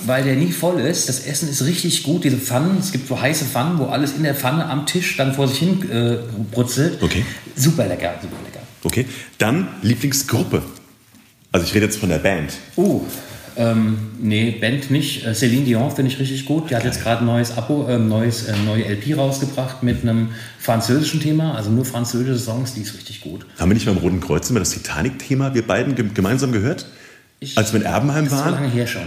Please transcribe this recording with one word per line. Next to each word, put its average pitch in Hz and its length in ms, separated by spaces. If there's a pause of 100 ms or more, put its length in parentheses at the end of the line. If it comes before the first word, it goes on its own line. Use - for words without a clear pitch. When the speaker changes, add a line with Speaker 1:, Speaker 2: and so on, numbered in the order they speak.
Speaker 1:
weil 127 180
der 135 120
nie 165 160
voll 175 280
ist. 170 280
Das 127 180
Essen 147 220
ist 135 160
richtig 170 400
gut, 170 200
diese 127 120
Pfannen. 156 420
Es - 140
gibt - 160
so 120 120
heiße 143 260
Pfannen, 151 320
wo 131 80
alles 135 300
in 156 60
der 143 140
Pfanne 147 300
am 139 200
Tisch - 300
dann 135 180
vor 139 140
sich - 100
hin, 175 320
äh, 117 280 (340)
brutzelt. 131 500
Speaker 2:
Okay. 92 220 (320)
Speaker 1:
Super 127 300
lecker, 87 360
super 87 220
lecker. - 160 (240)
Speaker 2:
Okay, 131 220 (320)
dann 147 280 (160)
Lieblingsgruppe. 117 800 (880)
Also 87 160
ich - 80
rede 104 120
jetzt 104 120
von 101 100
der 80 100
Band. 82 340 (240)
Speaker 1:
Oh, 175 260 (540)
ähm, 110 420 (220)
nee, 110 300
Band 123 400
nicht. 147 340
Äh, 120 60
Céline 120 340
Dion 117 300
finde 131 160
ich - 80
richtig 135 260
gut. 156 260
Die 131 40
hat 113 80
Speaker 2:
Geil. 123 100
Speaker 1:
jetzt - 120
gerade 117 180
ein 120 40
neues 120 300
Abo, 139 320
ähm, 113 200
neues, 110 400
äh, 110 60 (120)
neue 107 180
L 101 120
P 143 180
rausgebracht 135 720
mit 120 180
einem 113 280 (280)
französischen 143 640
Thema. 156 340
Also 107 160
nur 123 140
französische 123 540
Songs, 113 360
die 107 80
ist 101 120
richtig - 260
gut. 87 260 (120)
Speaker 2:
Haben 85 120
wir 104 40
nicht 110 120
beim 101 120
Roten 87 220
Kreuz - 300
immer 120 80
das 90 120
Titanic-Thema, 135 840
wir 117 120
beiden 127 280
gem-, 107 200
gemeinsam 127 380
gehört? 113 340 (540)
Speaker 1:
Ich - 180
Speaker 2:
Als 107 140
wir 110 80
in - 60
Erbenheim 143 380
Speaker 1:
Das 135 80
ist 139 60
so 135 60
Speaker 2:
waren? 170 100
Speaker 1:
lange 139 160
her 120 160
schon. - 200